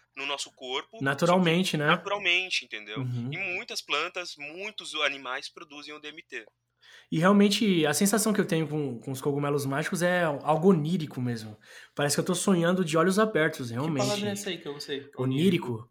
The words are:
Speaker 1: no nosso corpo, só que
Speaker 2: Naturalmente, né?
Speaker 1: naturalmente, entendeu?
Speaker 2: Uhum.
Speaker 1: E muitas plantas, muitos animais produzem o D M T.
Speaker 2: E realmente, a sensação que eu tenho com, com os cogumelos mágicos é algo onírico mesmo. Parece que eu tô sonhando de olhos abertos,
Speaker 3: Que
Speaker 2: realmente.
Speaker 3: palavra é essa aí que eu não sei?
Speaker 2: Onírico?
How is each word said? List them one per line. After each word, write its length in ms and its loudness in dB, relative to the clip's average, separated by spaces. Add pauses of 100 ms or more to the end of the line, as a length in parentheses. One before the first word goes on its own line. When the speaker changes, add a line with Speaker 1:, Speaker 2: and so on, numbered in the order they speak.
(160)
Speaker 1:
no 100 -8
nosso 260 -6
corpo, 400 -8
só 80 -18
que 40 -8
Speaker 2:
Naturalmente, 760 2
né? 100 0
Speaker 1:
naturalmente, 760 0
entendeu? 340 -10
Speaker 2:
Uhum. 340 -4
Speaker 1:
E 40 -8
muitas 440 -8
plantas, 560 -4
muitos 580 -12
animais 540 -4
produzem 440 -16
o 60 -14
D 100 -14
M 120 -16
T. 240 -12 (640)
Speaker 2:
E 100 0
realmente, 680 4
a 80 4
sensação 400 2
que 80 2
eu 60 0
tenho 200 0
com, 320 -4
com 120 -8
os 100 -8
cogumelos 440 0
mágicos 360 -2
é 220 2
algo 460 2
onírico 520 2
mesmo. 360 -6 (360)
Parece 220 0
que 60 0
eu 40 0
tô 100 2
sonhando 480 4
de 140 0
olhos 220 4
abertos, 480 2
Speaker 3:
Que 60 -8
Speaker 2:
realmente. 320 0
Speaker 3:
palavra 240 0
é 20 -2
essa 180 -6
aí 80 -6
que 100 -14
eu 60 -6
não 60 -14
sei? 360 -8
Speaker 2:
Onírico? 760 0